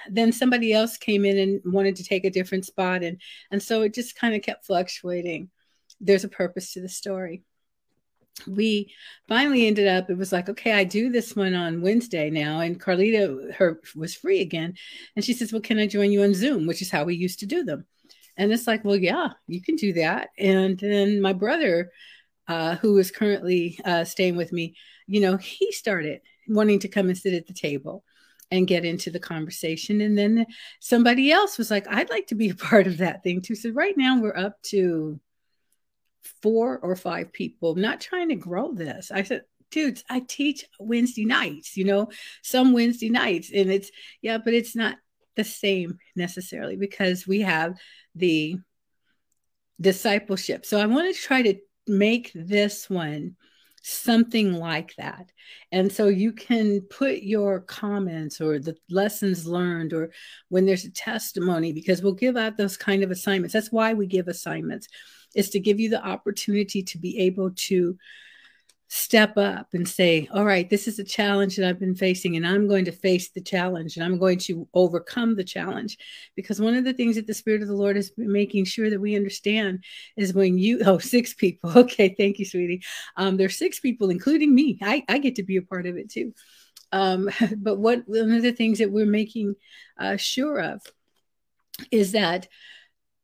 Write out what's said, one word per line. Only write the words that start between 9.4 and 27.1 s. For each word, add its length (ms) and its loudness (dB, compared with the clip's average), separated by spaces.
ended 220 4
up, 240 2
it 60 -2
was 140 -4
like, 160 -2
"Okay, 260 -2
I 100 4
do 260 0
this 260 -2
one 200 0
on 260 -2
Wednesday 480 0
now." 320 -2
And 180 -4
Carlita, 760 0
her, 260 2
was 200 -8
free 260 0
again. 340 -4
And 100 -2
she 80 -2
says, 180 -4
"Well, 100 -4
can 180 0
I 80 2
join 240 2
you 120 4
on 100 4
Zoom?" 340 0
Which 140 -4
is 100 -8
how 120 0
we 120 -2
used 240 -4
to 60 -10
do 180 -2
them. 220 -6
And 140 2
it's 160 -2
like, 160 -2
"Well, 120 2
yeah, 340 0
you 140 -6
can 140 -2
do 180 0
that." 440 0
And 420 2
then 420 2
my 120 2
brother, 580 0
uh, 300 -2
who 200 4
is 140 4
currently, 760 0
uh, 180 2
staying 320 0
with 160 -4
me, 240 -6
you 140 2
know, 160 4
he 340 -4
started 500 -4
wanting 320 4
to 80 -6
come 200 0
and 100 0